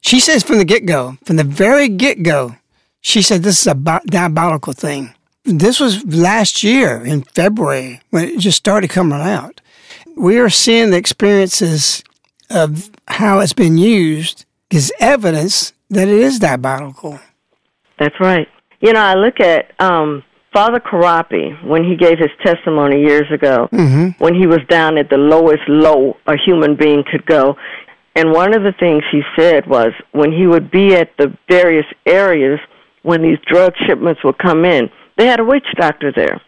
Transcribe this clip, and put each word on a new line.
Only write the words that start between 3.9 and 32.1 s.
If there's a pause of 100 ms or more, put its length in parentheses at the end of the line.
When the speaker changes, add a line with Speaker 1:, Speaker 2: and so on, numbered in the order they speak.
Speaker 1:
diabolical
thing. (300)
This
was
last
year
in
February (120)
when
it
just
started
coming
out. (560)
We
are
seeing
the
experiences (460)
of (200)
how
it's
been
used (260)
is
evidence (160)
that
it
is
diabolical. (800)
Speaker 2:
That's
right. (320)
You
know,
I
look
at,
um, (300)
Father
Karapi,
when
he
gave
his (120)
testimony
years
ago,
Speaker 1:
Mm-hmm.
Speaker 2:
when
he
was
down
at
the
lowest
low
a
human
being
could
go. (600)
And
one
of
the
things
he (160)
said
was (180)
when
he
would
be
at
the (160)
various (220)
areas (440)